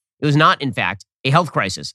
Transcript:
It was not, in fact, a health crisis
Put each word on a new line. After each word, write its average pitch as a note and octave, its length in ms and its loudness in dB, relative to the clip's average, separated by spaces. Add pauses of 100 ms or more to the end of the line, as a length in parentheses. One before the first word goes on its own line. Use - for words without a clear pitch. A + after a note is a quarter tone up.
(180)
It C#3+ 80 -4
was C#3+ 80 2
not, D#3+ 260 4
in C3 120 -4
fact, G2 340 -6 (180)
a C3+ 60 -2
health D#3+ 220 2
crisis G2 420 -6